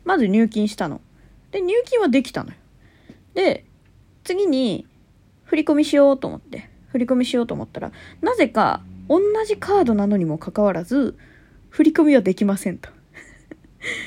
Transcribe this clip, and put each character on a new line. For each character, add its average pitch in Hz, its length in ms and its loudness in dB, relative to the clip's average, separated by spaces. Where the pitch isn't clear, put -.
ま 359 120 0
ず 240 100 2
入 214 200 4
金 214 220 -2
し - 60 -14
た 185 120 -6
の。 - 140 -10
で、 403 100 -6
入 359 120 -2
金 494 140 0
は 392 80 2
で 254 160 2
き - 80 -14
た - 120 -8
の - 80 -16
よ。 - 40 -20
で、 - 320 0
次 381 240 -2
に、 262 400 0
振 - 140 -2
り 311 60 2
込 302 120 2
み 294 100 2
し 302 100 -2
よ 277 180 6
う 262 40 -6
と - 100 -8
思 76 100 -10
っ - 20 -14
て、 - 300 -18
振 262 80 -2
り 240 60 -2
込 254 100 0
み 247 100 0
し 247 100 -4
よ 240 80 0
う - 40 -10
と - 60 -8
思 - 120 -10
っ - 20 -16
た - 140 -14
ら、 - 100 -10
な 427 140 0
ぜ 349 120 2
か、 202 340 0
同 320 100 4
じ 427 120 -4
カ 392 220 0
ー 359 40 4
ド 233 100 0
な 202 140 0
の 208 100 2
に 180 80 0
も 156 120 -4
か 180 140 -12
か 214 100 -2
わ 202 120 2
ら 180 100 -6
ず、 240 340 -2
振 - 140 2
り 320 80 4
込 320 140 4
み 294 100 6
は 233 60 6
で 190 120 0
き 208 120 -2
ま 196 120 0
せ 190 140 -6
ん 156 60 -10
と。 - 120 -20
<laughs> - 320 -20